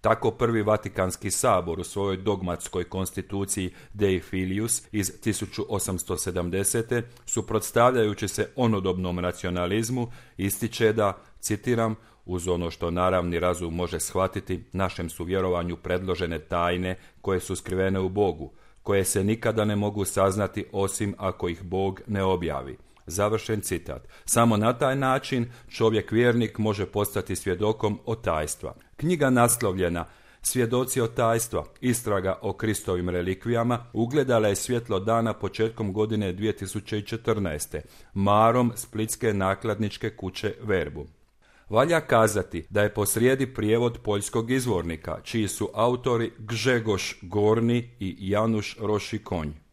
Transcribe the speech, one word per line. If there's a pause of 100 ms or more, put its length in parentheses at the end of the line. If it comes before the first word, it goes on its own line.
Tako
Prvi
Vatikanski
sabor
u
svojoj
dogmatskoj
konstituciji (220)
Dei
Filius (100)
iz
tisuću
osamsto
sedamdesete, (240)
suprotstavljajući
se
onodobnom
racionalizmu, (260)
ističe
da, (220)
citiram, (300)
„uz
ono
što
naravni
razum
može
shvatiti,
našem
su
vjerovanju
predložene
tajne (260)
koje
su
skrivene
u
Bogu, (320)
koje
se
nikada
ne
mogu
saznati
osim
ako
ih
Bog
ne
objavi.” (280)
Završen
citat. (180)
Samo
na
taj
način (180)
čovjek
vjernik
može
postati
svjedokom
otajstva. (200)
Knjiga
naslovljena (360)
Svjedoci
otajstva, (160)
istraga
o
Kristovim
relikvijama,
ugledala
je
svjetlo
dana
početkom
godine
dvije
tisuće
četrnaeste (320)
marom
splitske
nakladničke
kuće
Verbum. (640)
Valja
kazati
da
je
posrijedi
prijevod
poljskog
izvornika,
čiji
su
autori
Grzegorz (180)
Gorni (100)
i
Janusz
Roši
Konj. (220)